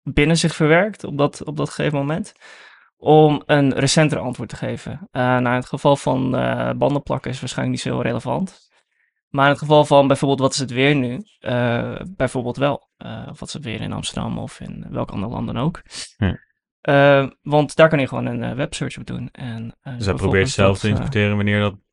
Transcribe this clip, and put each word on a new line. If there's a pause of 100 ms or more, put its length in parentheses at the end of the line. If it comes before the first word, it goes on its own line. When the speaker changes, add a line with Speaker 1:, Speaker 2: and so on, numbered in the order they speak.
Speaker 1:
binnen
zich
verwerkt
op
dat,
op
dat
gegeven
moment. (640)
Om
een
recenter
antwoord
te
geven. (180)
Eh,
nou,
in
het
geval
van,
eh,
bandenplakken
is
waarschijnlijk
niet
zo
heel
relevant. (600)
Maar
in
het
geval
van
bijvoorbeeld
wat
is
het
weer
nu? (160)
Eh, (160)
bijvoorbeeld
wel.
Eh,
of
wat
is
het
weer
in
Amsterdam
of
in
welk
ander
land
dan
ook. (340)
Speaker 2:
Ja. (420)
Speaker 1:
Eh, (120)
want
daar
kan
je
gewoon
een,
eh,
websearch
op
doen.
En,
eh,
Speaker 2:
Dus
hij
probeert
Speaker 1:
vervolgens
Speaker 2:
zelf
te
Speaker 1:
dat,
eh,
Speaker 2:
interpreteren
wanneer
dat (160)